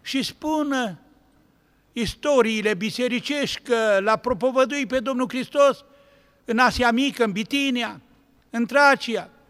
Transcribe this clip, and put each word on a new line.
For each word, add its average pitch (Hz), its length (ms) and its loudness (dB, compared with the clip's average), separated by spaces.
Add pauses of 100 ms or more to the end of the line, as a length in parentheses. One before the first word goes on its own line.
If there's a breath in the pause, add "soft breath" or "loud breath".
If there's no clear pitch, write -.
Și 269 220 -6
spun 277 760 -4 (920)
istoriile 220 800 0
bisericești 240 880 -4
că 220 400 2
l-a 214 140 2
propovăduit 254 720 0
pe 254 120 -2
Domnul 254 280 -4
Hristos 262 580 0 (600 soft breath)
în 226 120 -2
Asia 240 340 4
Mică, 254 320 0
în 214 80 0
Bitinia, 240 720 -4 (480)
în 233 160 -2
Tracia 254 640 2 (200)